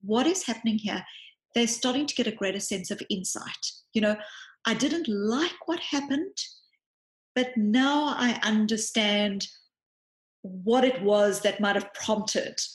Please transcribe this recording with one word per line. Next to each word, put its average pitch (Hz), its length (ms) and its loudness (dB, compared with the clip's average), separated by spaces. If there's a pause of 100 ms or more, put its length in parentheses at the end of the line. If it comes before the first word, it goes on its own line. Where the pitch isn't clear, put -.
What 220 260 2
is 381 180 0
happening 226 320 0
here? 208 260 -4 (520)
They're 233 120 4
starting 254 380 0
to - 100 -6
get 233 120 0
a 214 40 -4
greater 196 280 -4
sense 196 320 -6
of - 180 -8
insight. - 540 -6 (300)
You 220 80 2
know, 214 160 2 (480)
"I 226 100 2
didn't 302 320 0
like 220 600 -2
what 339 120 -2
happened, 285 580 -4 (1000)
but 247 220 0
now 269 600 4
I 233 260 0
understand 208 1040 2 (960)
what 196 400 2
it 254 180 2
was 202 400 4
that 196 180 0
might 202 160 4
have 196 180 -4
prompted - 680 -2 (160)